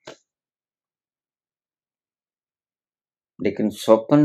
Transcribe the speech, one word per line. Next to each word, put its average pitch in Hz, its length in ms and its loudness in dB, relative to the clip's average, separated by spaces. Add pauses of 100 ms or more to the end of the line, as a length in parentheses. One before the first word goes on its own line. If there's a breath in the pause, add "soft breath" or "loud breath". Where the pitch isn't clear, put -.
(3500)
लेकिन 104 320 -4
स्वप्न 113 540 0